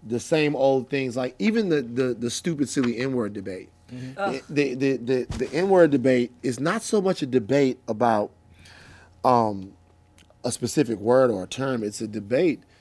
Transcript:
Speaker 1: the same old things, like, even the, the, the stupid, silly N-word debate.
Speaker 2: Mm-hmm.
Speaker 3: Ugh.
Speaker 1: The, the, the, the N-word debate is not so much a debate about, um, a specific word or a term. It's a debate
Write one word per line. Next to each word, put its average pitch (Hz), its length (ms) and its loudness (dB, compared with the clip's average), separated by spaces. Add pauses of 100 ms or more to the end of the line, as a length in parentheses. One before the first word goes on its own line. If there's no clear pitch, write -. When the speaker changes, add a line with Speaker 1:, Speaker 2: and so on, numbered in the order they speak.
Speaker 1:
the 113 160 -4
same 151 360 0
old 135 340 2
things, 131 280 -4
like, 131 200 -4
even 214 320 0
the, 147 120 2
the, 123 340 -2
the 120 160 -4
stupid, 147 380 -4
silly 120 280 0
N-word 123 360 -2
debate. 95 360 -10 (240)
Speaker 2:
Mm-hmm. 127 240 -12
Speaker 3:
Ugh. 135 320 -4
Speaker 1:
The, 139 240 0
the, 131 240 0
the, 123 280 -2
the - 280 -6
N-word 175 380 6
debate 123 400 2 (100)
is 120 180 -4
not 180 220 -2
so 214 200 0
much 185 200 0
a 143 60 -4
debate 127 500 2 (100)
about, 110 440 0 (920)
um, 107 500 2 (680)
a 123 80 -4
specific 120 480 -2
word 123 300 4
or 95 140 -2
a 90 40 -12
term. 127 360 -6
It's 104 180 -8
a 110 60 -6
debate 113 540 -2 (200)